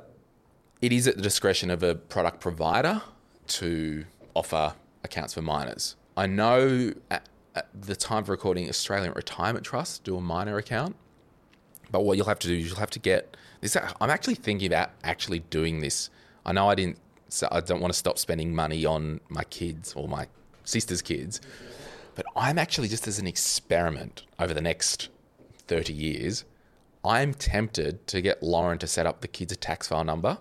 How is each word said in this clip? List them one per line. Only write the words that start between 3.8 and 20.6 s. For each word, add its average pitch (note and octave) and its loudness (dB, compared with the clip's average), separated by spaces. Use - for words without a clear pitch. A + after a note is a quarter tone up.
offer D#2 2
accounts - -6
for E2 -6
minors. C#2+ -2
I F#2+ 2
know B2 4
at, - -4
at E2+ -6
the G2 -6
time A2 0
of F#2+ -6
recording, F2+ 0
Australian G2 -2
Retirement - -2
Trust - -6
do F#2 -2
a F2+ -4
minor F#2 -2
account, A#2+ -2
but F#2+ 4
what G2+ 6
you'll G2 2
have G#2 2
to E2+ -4
do F2 2
is E2 -2
you'll E2+ -6
have G#2 -2
to - -8
get - 2
this. - 0
I'm - 0
actually F#3 0
thinking G2 -2
about E2+ 2
actually E2+ -2
doing D#2+ -2
this. - -4
I - 0
know G2 6
I G2+ 6
didn't, F#2 0
so - -2
I E2+ 2
don't F2 0
wanna F2 0
stop - 0
spending E2 -2
money D#2 0
on D#2 0
my D2+ -4
kids - -8
or D2 -6
my C#2+ -4